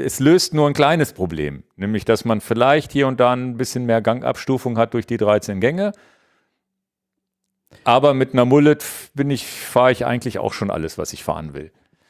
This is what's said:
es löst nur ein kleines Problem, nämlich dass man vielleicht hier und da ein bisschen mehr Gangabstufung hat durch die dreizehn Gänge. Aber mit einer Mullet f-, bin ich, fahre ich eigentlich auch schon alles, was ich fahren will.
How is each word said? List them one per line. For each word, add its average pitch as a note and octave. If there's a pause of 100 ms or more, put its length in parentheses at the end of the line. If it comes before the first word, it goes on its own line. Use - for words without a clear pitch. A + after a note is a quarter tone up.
es C3+
löst D#3
nur D3+
ein C#3+
kleines D3
Problem, D2+ (120)
nämlich G2+
dass A2+
man A2
vielleicht B2+
hier C#3
und B2+
da B2
ein B2+
bisschen B2
mehr A2+
Gangabstufung A#2+
hat A2+
durch A#2
die A#2
dreizehn G#2
Gänge. E3+ (1900)
Aber C3+
mit C3
einer B2
Mullet D3
f-, -
bin C#3
ich, C3
fahre -
ich A#2+
eigentlich B2
auch -
schon G2
alles, D#2+
was -
ich -
fahren D#2
will. D2 (380)